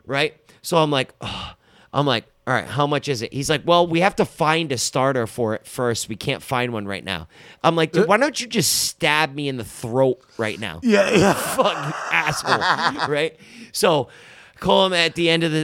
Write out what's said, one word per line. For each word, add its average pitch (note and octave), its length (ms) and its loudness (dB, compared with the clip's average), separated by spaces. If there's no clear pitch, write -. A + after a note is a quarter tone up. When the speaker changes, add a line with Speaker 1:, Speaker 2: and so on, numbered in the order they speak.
Speaker 1:
right? C#3 280 -2
So F3 140 2
I'm D#3 120 4
like, C3+ 320 0
"Ugh." - 320 -10
I'm C#3+ 120 0
like, B2 200 0
"All B2+ 80 -2
right, G#2+ 140 0
how C#3 180 -2
much C#3+ 220 -2
is B2+ 140 -4
it?" A2+ 120 -8
He's C3+ 160 -4
like, D3 160 0
"Well, F3 220 4
we E3 140 0
have G3 160 2
to G3 80 2
find D#3+ 480 0
a B2 40 -4
starter C3 480 0
for A2 300 -2
it - 100 -10
first. A#2+ 440 -4
We A2 80 -8
can't C3 260 -4
find B2 300 -2
one G#2 120 -4
right G2 180 -6
now." E2 240 -6
I'm E3 140 4
like, D#3+ 160 2
"Dude, F3 100 4
Speaker 2:
Uh, A#3 40 -2
Speaker 1:
why A3+ 100 4
don't C4 220 0
you A#3+ 80 -6
just - 360 0
stab D3+ 500 0
me C#3+ 140 -6
in C3+ 100 -4
the A#2 60 -6
throat B2+ 560 0
right G#2+ 220 -4
now?" E2+ 240 -8
Speaker 2:
Yeah, G3+ 260 4
yeah. F#3+ 240 6
Speaker 1:
<laughs> - 220 -4
Fucking D#3+ 380 0
asshole, D#3+ 1000 0
right? D3+ 260 -2
So D#3+ 380 0
call F#3+ 280 4
him F#3 60 -2
at E3+ 220 2
the E3+ 140 2
end E3 140 2
of E3 100 0
the D#3 100 0